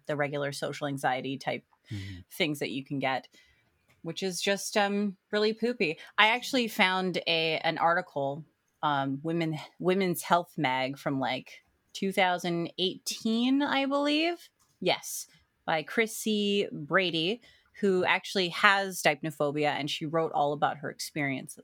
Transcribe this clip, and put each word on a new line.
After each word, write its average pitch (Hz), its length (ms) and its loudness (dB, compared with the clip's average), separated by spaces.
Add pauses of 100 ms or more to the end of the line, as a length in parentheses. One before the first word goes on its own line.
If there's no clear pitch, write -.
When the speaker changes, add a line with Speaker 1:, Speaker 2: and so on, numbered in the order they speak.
Speaker 1:
the 151 80 -2
regular 143 380 -2
social 147 340 -6
anxiety 135 500 -2
type 131 280 -6 (260)
Speaker 2:
Mm-hmm. 98 300 -8 (100)
Speaker 1:
things 151 280 -2
that 117 120 -2
you 135 140 -6
can 139 140 -4
get, 131 280 -2 (760)
which 165 200 -6
is 185 180 -4
just, 202 360 -2
um, 202 400 0 (140)
really 214 220 2
poopy. 220 460 -2 (180)
I 214 120 8
actually 247 400 0
found 185 480 2 (100)
a, 160 320 2
an 165 200 0
article, 156 680 0 (380)
um, 139 400 0
Women, 165 340 0 (220)
Women's 185 440 2
Health 175 340 2
Mag 131 400 0
from, 143 220 -2
like, 127 440 -4 (300)
two 196 200 -4
thousand 180 640 0
eighteen, 233 840 0
I 269 240 0
believe. 294 640 0 (300)
Yes, - 480 -2 (380)
by 160 180 0
Chrissy 208 880 0
Brady, 165 720 0 (400)
who 185 240 2
actually 185 440 2
has 196 540 2
dipnophobia, 151 680 2
and 143 180 -4
she - 160 -6
wrote 160 280 0
all 147 200 2
about 147 240 0
her 143 120 -8
experience - 760 -6